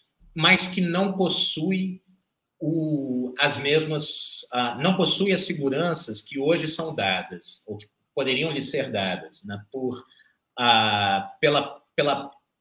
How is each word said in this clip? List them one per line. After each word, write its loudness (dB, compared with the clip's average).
mas 6
que -2
não 2
possui 0
o, -2
as 2
mesmas, 0
ah, -2
não 4
possui 2
as 4
seguranças -2
que -10
hoje 2
são -4
dadas, -4
ou -10
que -20
poderiam 0
lhe -4
ser -4
dadas, -4
né, -10
por, -6
ah, 2
pela, 2
pela 0